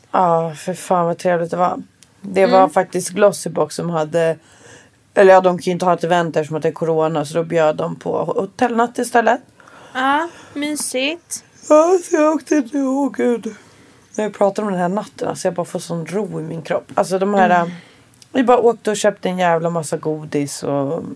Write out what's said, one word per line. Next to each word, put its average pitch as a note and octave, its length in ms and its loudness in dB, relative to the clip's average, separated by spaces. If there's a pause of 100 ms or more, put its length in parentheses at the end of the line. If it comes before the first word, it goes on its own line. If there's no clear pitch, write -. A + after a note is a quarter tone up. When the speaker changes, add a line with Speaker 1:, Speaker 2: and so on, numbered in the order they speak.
(120)
Speaker 1:
Ja, E3 460 2
för F3+ 160 -6
fan F3 320 0
vad E3+ 120 -2
trevligt E3+ 340 -2
det F3 60 -4
var. F3 240 0 (400)
Det F#3+ 240 2
var F#3+ 140 4
Speaker 2:
Mm. F#3+ 100 6
Speaker 1:
faktiskt F#3 400 -2
Glossybox F3 640 0
som E3 140 -4
hade, D#3+ 480 0 (760)
eller F#3+ 200 8
ja, F#3 80 8
de F3+ 160 2
kan - 60 -10
ju F#3 80 -2
inte F3 140 -2
ha F3+ 80 4
ett E3+ 100 -4
event E3+ 340 0
eftersom D#3 200 -2
att D3 60 -8
det E3 60 2
är D#3 40 -4
corona, D#3+ 520 0
så D3+ 80 -12
då E3+ 100 0
bjöd D#3+ 320 2
de E3 200 -6
på - 140 -10
ho-, E3+ 320 -2
hotellnatt A#3 580 -2
istället. A#3 420 2 (520)
Speaker 2:
Ja, C#4 360 0 (240)
mysigt. D4 880 -6 (260)
Speaker 1:
Ja, E4 280 6 (120)
så E4+ 60 -2
jag D#4 200 4
åkte - 200 -2
inte, D4 220 -2
åh C4+ 340 -2
gud. A#3 440 -2 (600)
När G#3+ 80 -2
jag G#3 100 -6
pratar G3+ 300 0
om G#3 80 -2
den F3+ 100 -2
här F3 80 0
natten, - 380 -6
alltså, - 200 -4
jag F3 80 -2
bara F3 100 -4
får F3 140 -8
sån E3+ 260 -8
ro E3+ 340 -6
i D#3 40 -8
min E3 180 -10
kropp. - 340 -6
Alltså, F#3 240 0
de G3 140 0
här, F#3 160 4
Speaker 2:
Mm. F3 220 2 (640)
Speaker 1:
vi C4 100 0
bara A#3+ 160 4
åkte A3+ 320 0
och G#3 60 -2
köpte G3+ 320 0
en F3+ 80 -4
jävla E3+ 320 2
massa E3 280 -4
godis D3+ 680 -6
och C#3+ 400 -4 (120)